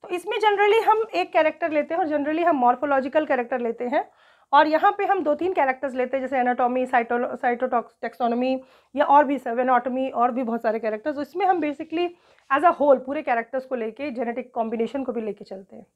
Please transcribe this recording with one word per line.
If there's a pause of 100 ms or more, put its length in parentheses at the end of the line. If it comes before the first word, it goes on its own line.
तो
इसमें
generally
हम (100)
एक
कैरेक्टर
लेते
हैं
और
generally
हम
मॉर्फोलॉजिकल
कैरेक्टर
लेते
हैं, (440)
और
यहाँ
पे
हम
दो
तीन
कैरेक्टर्स
लेते
हैं,
जैसे
एनाटॉमी,
cyto-, (160)
cytotox-,
टैक्सोनॉमी (340)
या
और
भी
सब,
एनाटॉमी
और
भी
बहुत
सारे
कैरेक्टर्स।
तो
इसमें
हम
basically (420)
as
a
whole
पूरे
कैरेक्टर्स
को
लेके,
जेनेटिक
कॉम्बिनेशन
को
भी
लेके
चलते
हैं।